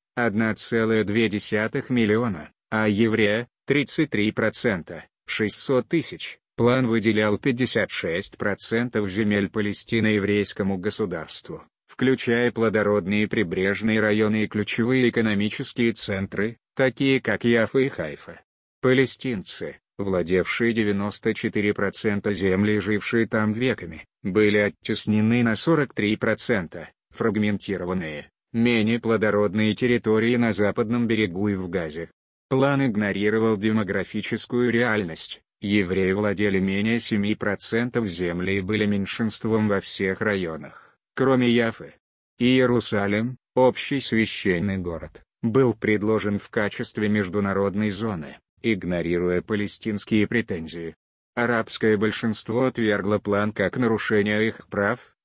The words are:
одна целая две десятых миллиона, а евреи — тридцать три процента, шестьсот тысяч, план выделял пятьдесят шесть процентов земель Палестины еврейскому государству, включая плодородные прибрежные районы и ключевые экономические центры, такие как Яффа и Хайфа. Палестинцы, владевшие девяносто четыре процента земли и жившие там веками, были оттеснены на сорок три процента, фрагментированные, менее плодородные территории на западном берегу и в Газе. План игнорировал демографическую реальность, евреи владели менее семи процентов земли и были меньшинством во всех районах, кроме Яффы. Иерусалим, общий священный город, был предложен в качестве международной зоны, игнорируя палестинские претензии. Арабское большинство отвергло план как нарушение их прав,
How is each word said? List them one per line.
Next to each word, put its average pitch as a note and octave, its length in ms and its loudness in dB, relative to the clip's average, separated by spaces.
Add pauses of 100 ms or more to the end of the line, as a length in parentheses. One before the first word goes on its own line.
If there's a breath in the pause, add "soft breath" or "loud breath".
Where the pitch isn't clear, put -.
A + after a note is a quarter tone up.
(160)
одна A2+ 400 2
целая A2 480 0
две G#2+ 240 2
десятых G#2+ 640 -2
миллиона, A2 600 0 (200)
а A2 180 2
евреи — G#2+ 580 2 (200)
тридцать C#3+ 440 0
три G#2 220 0
процента, G2 720 -2 (240)
шестьсот A#2 580 0
тысяч, - 540 -4 (160)
план B2 320 2
выделял G#2+ 500 2
пятьдесят A#2+ 540 -2
шесть F2+ 440 -6
процентов A2+ 720 -2
земель G2+ 400 0
Палестины G#2+ 600 -2
еврейскому G2+ 680 0
государству, F2 840 -6 (240)
включая B2 640 0
плодородные G#2 800 2
прибрежные G2+ 720 0
районы G#2+ 420 2
и G#2+ 60 -2
ключевые A#2+ 600 0
экономические A2+ 840 0
центры, G2 640 -4 (180)
такие C3+ 460 2
как - 240 -2
Яффа A#2 340 4
и C3+ 100 4
Хайфа. E2 520 -10 (420)
Палестинцы, B2 920 0 (220)
владевшие F#2 720 0
девяносто G#2 640 0
четыре G#2 400 0
процента G#2 600 -2
земли G2 420 2
и G#2 40 0
жившие G#2+ 460 0
там G#2+ 260 0
веками, G#2 520 -4 (180)
были G#2 360 4
оттеснены G#2+ 840 2
на A2+ 140 2
сорок D#3 380 0
три G#2+ 220 0
процента, G2+ 760 -2 (200)
фрагментированные, F#2 1200 -2 (220)
менее A#2 460 2
плодородные G#2+ 760 2
территории A#2 640 2
на A#2 160 2
западном G#2+ 540 0
берегу G#2+ 420 0
и G2+ 60 0
в F#2 140 -6
Газе. E2 420 -6 (380)
План C3+ 380 2
игнорировал G#2 680 0
демографическую G#2+ 1160 -2
реальность, G#2+ 680 -2 (200)
евреи F#2+ 520 2
владели G2+ 460 0
менее G2+ 420 0
семи G#2 340 0
процентов A2+ 720 -2
земли F2+ 500 -2
и G2 40 -2
были G#2 260 0
меньшинством G#2+ 800 0
во G2 120 2
всех F#2+ 400 -4
районах, E2+ 760 -4 (180)
кроме B2+ 360 4
Яффы. A#2 440 0 (440)
Иерусалим, A#2+ 1000 2 (160)
общий - 460 2
священный G2+ 800 0
город, E2+ 440 -10 (200)
был A#2+ 300 2
предложен G#2 640 0
в - 120 -14
качестве G#2+ 580 -2
международной G2 800 0
зоны, F#2 460 -6 (260)
игнорируя F2 800 0
палестинские G#2 880 -2
претензии. E2 680 -6 (420)
Арабское A#2 600 0
большинство A2 680 -2
отвергло G#2 520 0
план G#2 340 0
как F#2+ 260 -2
нарушение G#2+ 720 2
их - 180 -10
прав, G2+ 480 -2 (100)